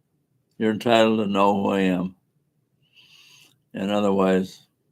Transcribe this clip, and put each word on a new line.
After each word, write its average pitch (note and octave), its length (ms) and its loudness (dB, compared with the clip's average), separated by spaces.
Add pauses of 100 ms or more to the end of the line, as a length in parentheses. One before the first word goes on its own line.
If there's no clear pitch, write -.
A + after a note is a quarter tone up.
(580)
You're A2 140 -2
entitled A2+ 480 2
to G#2+ 60 -2
know G2+ 280 2
who G2+ 160 -2
I G2 100 0
am. F#2 360 -2 (1600)
And G2 160 -8
otherwise, F#2+ 760 -2 (260)